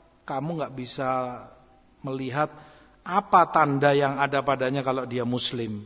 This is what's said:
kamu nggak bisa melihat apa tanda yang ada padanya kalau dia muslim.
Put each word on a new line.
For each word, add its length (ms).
kamu 320
nggak 140
bisa 720
melihat 460
apa 420
tanda 480
yang 240
ada 240
padanya 400
kalau 240
dia 160
muslim. 600